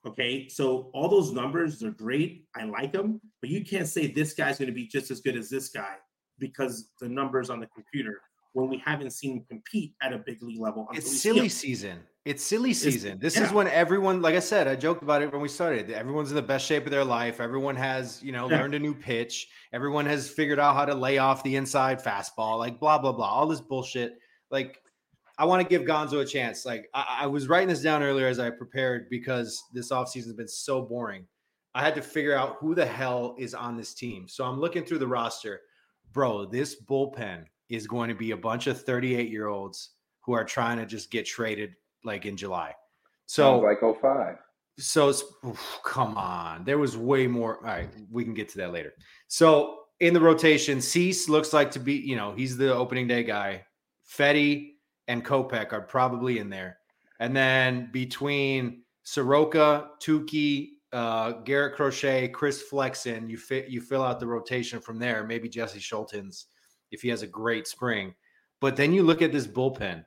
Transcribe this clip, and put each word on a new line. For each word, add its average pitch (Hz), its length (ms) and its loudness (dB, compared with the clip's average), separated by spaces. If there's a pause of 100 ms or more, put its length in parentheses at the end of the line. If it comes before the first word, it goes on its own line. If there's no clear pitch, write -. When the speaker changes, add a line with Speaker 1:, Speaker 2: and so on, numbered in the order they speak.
Speaker 1:
Okay, 127 440 -4
so 127 440 -2
all 147 160 -2
those 185 220 4
numbers, 147 480 -2
they're 110 140 -6
great. 139 520 -4 (120)
I 113 80 -10
like 110 300 -6
'em, 208 260 -2 (200)
but - 80 -8
you 196 160 -4
can't 190 220 -4
say 156 220 -2
this 151 260 -2
guy's 143 240 -2
gonna 131 140 -2
be 117 160 -8
just 135 240 -4
as 117 80 -8
good 123 160 -2
as 110 120 -6
this 135 200 -6
guy 98 260 -10 (460)
because 123 500 -6 (100)
the 123 80 -8
numbers 127 420 -2
on 117 100 -8
the 113 80 -12
computer 110 520 -8 (340)
when 131 140 0
we 135 160 -4
haven't 147 280 -4
seen 131 240 -6
him 117 120 -8
compete 151 540 -8
at 135 100 -4
a 117 60 -6
big 110 240 -12
league 113 180 -12
level 110 280 -6
until - 100 -8
Speaker 2:
It's 151 80 -8
Speaker 1:
we 135 60 -4
see 135 80 -2
Speaker 2:
silly 233 220 6
Speaker 1:
him. 226 80 2
Speaker 2:
season. 101 500 -6 (240)
It's 143 180 -6
silly 240 300 0
Speaker 1:
It's, - 80 0
Speaker 2:
season. 101 400 0
This 151 160 0
is 220 60 6
Speaker 1:
yeah. 190 100 2
Speaker 2:
when 202 160 4
everyone, 185 520 4
like 165 140 4
I 180 60 4
said, 180 260 2
I 135 80 2
joked 156 300 0
about 147 180 4
it 147 100 -2
when 143 80 -4
we 147 80 -4
started. 139 420 -2
Everyone's 135 400 -4
in 143 40 -4
the 147 80 2
best 135 240 0
shape 151 180 0
of 147 60 -6
their 139 140 2
life. 120 360 -2
Everyone 135 360 -2
has, 131 480 -4
you 135 80 -8
know, 123 180 -6
Speaker 1:
Yeah. 151 80 4
Speaker 2:
learned 139 160 -2
a 147 60 -2
new 147 140 -2
pitch. 117 540 -4 (240)
Everyone 143 340 0
has 143 220 -2
figured 147 300 0
out 143 160 6
how 139 100 4
to 143 100 2
lay 135 240 2
off 135 260 4
the 135 100 0
inside 131 480 2
fastball, 110 560 -2
like, 120 220 -4
blah, 151 180 6
blah, 135 140 2
blah, 110 160 -2
all 127 180 2
this 156 140 -2
bullshit. 127 580 -6 (320)
Like, 135 300 -4 (580)
I 147 80 4
wanna 185 180 6
give 170 180 4
Gonzo 151 380 0
a 135 60 0
chance. 123 400 -4
Like, 113 260 -8
I, 127 300 -4
I 143 40 -2
was 139 220 -2
writing 180 200 6
this 165 120 0
down 151 220 2
earlier 135 240 2
as 127 120 0
I 120 120 -2
prepared 123 580 -4
because 123 640 -4
this 123 180 -10
offseason 127 360 -4
has 113 80 -12
been 113 120 -10
so 131 360 -4
boring. 113 440 -8 (480)
I 123 80 -2
had 156 120 2
to 151 80 -4
figure 147 340 0
out 139 240 0
who 156 140 -2
the 175 100 4
hell 123 540 -2
is 127 160 -8
on 120 240 -8
this 107 160 -12
team. 98 340 -12
So - 160 -8
I'm 131 160 -4
looking 170 240 -2
through 170 140 -4
the 135 100 0
roster. 117 540 -4 (500)
Bro, 113 340 0
this 127 380 -4
bullpen 120 600 -4 (240)
is 113 160 -6
going 117 240 -4
to 117 40 -4
be 113 180 -4
a 107 40 -2
bunch 113 300 -4
of 131 160 -2
thirty-eight-year-olds 110 1120 -4 (280)
who 123 140 -2
are 113 100 0
trying 117 320 -2
to 117 80 -6
just 104 260 -12
get 110 140 -2
traded, 107 500 -6 (300)
like, 104 220 -8
in 101 100 -8
July. 90 380 -6 (500)
So 139 300 6
Speaker 3:
Sounds 117 100 6
like 104 180 4
oh 113 120 4
five. 131 420 0 (420)
Speaker 2:
so 143 300 4
it's, 139 160 2 (220)
oof, - 360 -10
come 214 360 -2
on. 170 460 -6
There 139 140 2
was 135 200 0
way 131 280 4
more. 117 300 0
All 110 160 -8
right, 87 160 -6 (220)
we 120 140 -2
can 117 100 -6
get 107 160 -8
to - 80 -10
that 90 140 -4
later. 80 200 -8 (360)
So 151 560 6 (160)
in 170 120 6
the 175 80 8
rotation, 156 600 6
Cease 175 480 2
looks 151 240 4
like 143 160 6
to - 80 -8
be, 131 160 0
you 135 220 -2
know, 101 180 -4
he's 127 240 -4
the 131 160 4
opening 123 340 0
day 120 160 2
guy. 101 400 -4 (420)
Fetty 143 640 4 (360)
and 120 160 -2
Kopech 127 480 0
are 107 80 -4
probably 123 580 0
in 101 120 -6
there. 95 280 -10 (420)
And 120 140 -2
then 127 580 4
between 131 880 -2 (200)
Soroka, 147 880 4 (100)
Tukey, 147 720 0 (200)
uh, 113 400 -2
Garrett 139 420 0
Crochet, 131 540 0
Chris 139 340 -2
Flexen, 127 680 -4
you 113 80 -8
fit, 131 320 -6
you 123 120 -6
fill 135 220 -2
out 127 180 -2
the 123 60 -4
rotation 120 540 -4
from 113 180 -12
there. 113 280 -2
Maybe 117 220 -6
Jesse 113 320 -8
Schultens 104 640 -10 (480)
if 104 80 -16
he 123 80 -4
has 113 140 -2
a 107 40 -10
great 110 400 -4
spring. 104 480 -4 (460)
But 135 160 2
then 143 160 4
you 190 100 6
look 165 200 6
at 156 100 4
this 135 140 0
bullpen. 107 600 -2